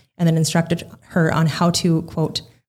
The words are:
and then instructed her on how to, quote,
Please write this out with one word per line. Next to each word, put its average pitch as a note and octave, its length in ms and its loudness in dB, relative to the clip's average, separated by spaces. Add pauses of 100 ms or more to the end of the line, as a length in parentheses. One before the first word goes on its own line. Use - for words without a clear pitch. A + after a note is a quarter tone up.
(180)
and F3 80 0
then D#3+ 120 4
instructed E3 520 0 (200)
her D#3+ 220 2
on D#3+ 140 2
how E3 260 2
to, E3 320 0
quote, - 380 -4 (280)